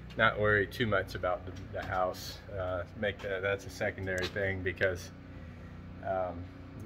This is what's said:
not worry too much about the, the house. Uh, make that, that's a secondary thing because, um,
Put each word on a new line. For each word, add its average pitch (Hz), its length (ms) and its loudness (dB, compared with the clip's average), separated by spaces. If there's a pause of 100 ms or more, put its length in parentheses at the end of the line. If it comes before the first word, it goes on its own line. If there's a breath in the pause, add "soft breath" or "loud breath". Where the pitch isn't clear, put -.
(180)
not 110 220 6
worry 104 280 8
too - 180 0
much 98 300 2
about 90 300 0
the, 92 60 -8 (220)
the 92 120 -4
house. 90 540 0 (180)
Uh, 92 260 0 (160)
make 104 200 0
that, 98 220 -2
that's 98 240 2
a 98 40 -10
secondary 95 580 0
thing 95 340 0
because, 90 500 0 (920 loud breath)
um, 92 300 0 (500)